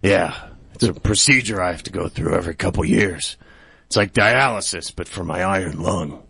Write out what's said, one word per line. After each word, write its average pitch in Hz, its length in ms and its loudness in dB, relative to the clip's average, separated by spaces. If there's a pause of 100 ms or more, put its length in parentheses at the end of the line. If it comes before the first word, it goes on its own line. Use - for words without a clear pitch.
Yeah. 92 480 0 (240)
It's - 100 -2
a 104 100 2
procedure 107 680 2
I 90 100 2
have 82 120 -6
to 85 80 -10
go 85 180 -4
through 82 260 -2
every 85 200 -2
couple 90 280 0
years. 87 540 0 (500)
It's - 80 -6
like 101 180 2
dialysis, 110 800 2
but 87 140 -8
for - 160 -8
my 85 200 -2
iron 95 380 0
lung. 82 480 -4